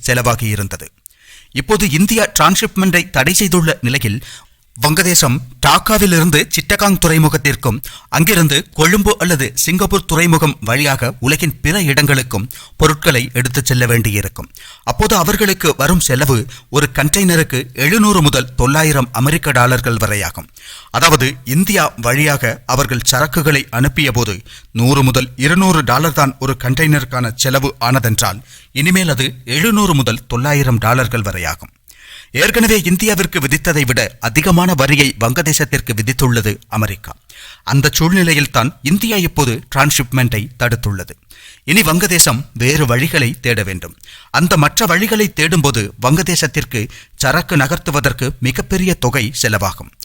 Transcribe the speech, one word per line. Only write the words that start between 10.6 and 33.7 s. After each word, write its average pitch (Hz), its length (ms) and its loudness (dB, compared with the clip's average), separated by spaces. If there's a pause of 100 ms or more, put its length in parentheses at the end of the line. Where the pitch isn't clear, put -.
வழியாக 131 580 -2
உலகின் 147 420 -2
பிற 185 200 0
இடங்களுக்கும் 135 680 0 (280)
பொருட்களை 147 560 0
எடுத்துச் 123 320 -2
செல்ல 123 200 2
வேண்டியிருக்கும். 107 680 -2 (320)
அப்போது 208 320 2
அவர்களுக்கு 190 640 0
வரும் 160 220 2
செலவு 131 480 0 (220)
ஒரு 143 240 0
கண்டெய்னருக்கு 151 800 0
எழுநூறு 196 480 2
முதல் 135 340 0
தொள்ளாயிரம் 139 560 2
அமெரிக்க 147 400 0
டாலர்கள் 123 440 2
வரையாகும். 98 520 -4 (440)
அதாவது, 135 440 2 (100)
இந்தியா 170 520 0
வழியாக 127 680 0
அவர்கள் 127 460 -2
சரக்குகளை 147 580 0
அனுப்பிய 135 420 0
போது 113 300 -2 (300)
நூறு 131 320 2
முதல் 127 320 0
இருநூறு 170 480 2
டாலர் 139 300 0
தான் 139 260 0
ஒரு 131 200 -4
கண்டெய்னருக்கான 131 760 0
செலவு 135 440 -2
ஆனதென்றால், 113 640 0 (300)
இனிமேல் 175 380 0
அது 127 240 -2 (120)
எழுநூறு 180 500 0
முதல் 120 320 -2
தொள்ளாயிரம் 127 500 0
டாலர்கள் 120 440 0
வரையாகும். 90 520 -8 (580)
ஏற்கனவே 214 480 2
இந்தியாவிற்கு 180 600 0
விதித்ததை 147 460 0